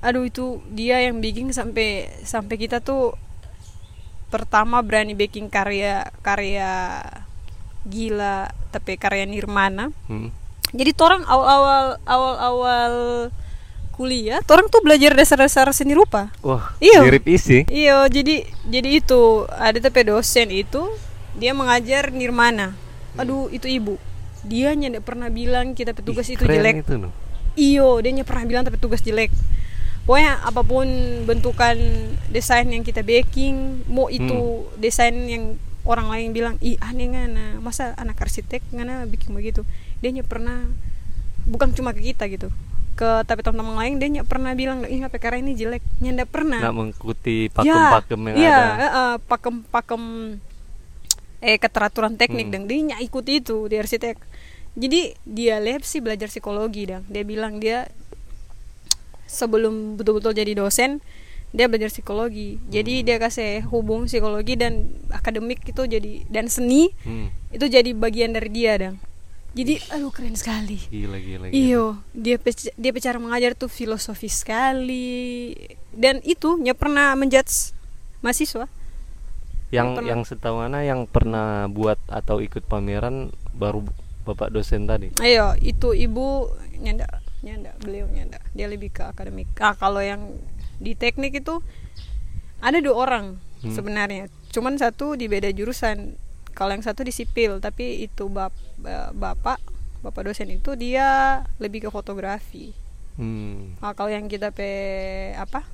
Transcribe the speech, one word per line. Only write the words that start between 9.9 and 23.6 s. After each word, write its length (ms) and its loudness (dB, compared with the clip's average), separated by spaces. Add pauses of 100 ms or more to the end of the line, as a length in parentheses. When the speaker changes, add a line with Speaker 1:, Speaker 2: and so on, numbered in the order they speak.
Speaker 2:
Hmm. 260 -8 (400)
Speaker 1:
Jadi 220 2
torang 320 6
awal-awal, 800 6
awal-awal 880 2 (1000)
kuliah, 500 -2
torang 280 8
tuh 100 8
belajar 340 10
dasar-dasar 580 8
seni 220 0
rupa. 380 4 (100)
Speaker 2:
Wah, 380 0
Speaker 1:
Iya. 240 12
Speaker 2:
mirip 240 8
isi. 400 8
Speaker 1:
Iya, 400 6
jadi, 400 4 (160)
jadi 320 0
itu 260 6 (300)
ada 260 2
tapi 280 6
dosen 500 4
itu 320 -2 (480)
dia 180 0
mengajar 600 2
nirmana. 640 2 (340)
Speaker 2:
Hmm. 80 -12
Speaker 1:
Aduh, 320 -2
itu 160 -8